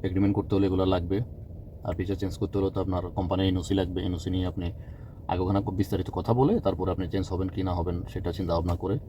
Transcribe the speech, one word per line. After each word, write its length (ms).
এগ্রিমেন্ট 320
করতে 200
হলে 120
এগুলো 180
লাগবে। 360
আর 120
ভিসা 200
চেঞ্জ 220
করতে 200
হলে 140
তো 100
আপনার 280
কোম্পানির 380
এনওসি 260
লাগবে, 280
এনওসি 280
নিয়ে 160
আপনি 260
আগে 140
ওখানে 200
খুব 140
বিস্তারিত 360
কথা 220
বলে 260
তারপরে 320
আপনি 180
চেঞ্জ 200
হবেন 200
কি 140
না 100
হবেন 380
সেটা 200
চিন্তা 220
ভাবনা 220
করে 200